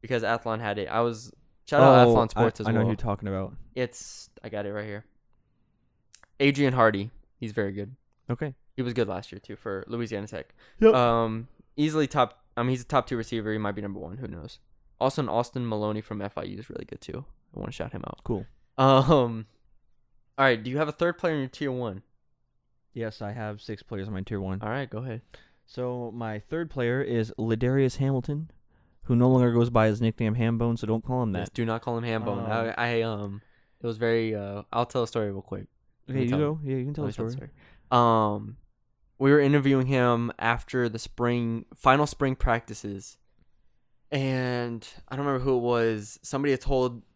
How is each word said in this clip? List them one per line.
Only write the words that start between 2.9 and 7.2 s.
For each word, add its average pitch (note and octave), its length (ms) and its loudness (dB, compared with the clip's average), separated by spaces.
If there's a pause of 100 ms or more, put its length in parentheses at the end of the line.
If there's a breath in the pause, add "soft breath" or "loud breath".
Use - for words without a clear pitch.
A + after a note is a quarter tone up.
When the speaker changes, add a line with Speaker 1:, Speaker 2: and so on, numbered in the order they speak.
Speaker 2:
you're G#2+ 60 0
talking G#2+ 300 -4
about. F#2+ 280 -6 (200)
Speaker 1:
It's, - 560 -8 (140)
I A2+ 40 -12
got G#2 160 -6
it G2+ 80 -6
right G#2 140 -6
here. G#2 200 -12 (1300)
Adrian C#3 340 2
Hardy. A2 360 4 (300)